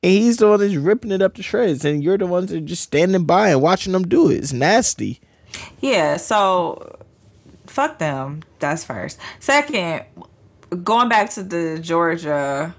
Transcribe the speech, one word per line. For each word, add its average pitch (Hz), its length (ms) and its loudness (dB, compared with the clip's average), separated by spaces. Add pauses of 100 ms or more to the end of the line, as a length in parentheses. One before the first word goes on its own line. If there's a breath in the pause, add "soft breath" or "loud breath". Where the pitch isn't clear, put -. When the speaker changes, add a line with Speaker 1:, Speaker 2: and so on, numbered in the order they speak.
Speaker 1:
And 180 80 4
he's 226 260 4
the 214 120 6
one 208 100 6
that's 202 160 0
ripping 196 360 0
it 190 100 0
up 190 140 2
to - 80 -16
shreds, 196 420 -2
and 147 180 0
you're 185 140 2
the 196 100 -2
ones 180 240 -2
that 165 60 -6
are - 40 -4
just 156 220 -8
standing 180 400 2
by 185 260 4
and 135 120 4
watching 185 320 0
them 185 120 2
do 214 240 4
it. 131 60 2
It's - 160 -4
nasty. 135 720 0 (580 loud breath)
Speaker 2:
Yeah, 170 380 0
so 185 800 -2 (720)
fuck 311 320 -4
them. 143 440 -6 (160)
That's 151 240 -4
first. - 340 -10 (220 loud breath)
Second, 277 640 -2 (800)
going 226 240 2
back 220 240 2
to 202 120 -10
the 170 380 -4
Georgia 165 960 -2